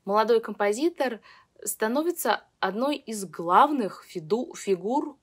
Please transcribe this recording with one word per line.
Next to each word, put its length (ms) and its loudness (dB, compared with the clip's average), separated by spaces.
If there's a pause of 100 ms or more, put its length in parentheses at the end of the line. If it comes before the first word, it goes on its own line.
молодой 340 4
композитор 800 -2 (440)
становится 800 -2 (160)
одной 360 -2
из 300 -8
главных 800 2
фиду-, 480 -4
фигур 680 -2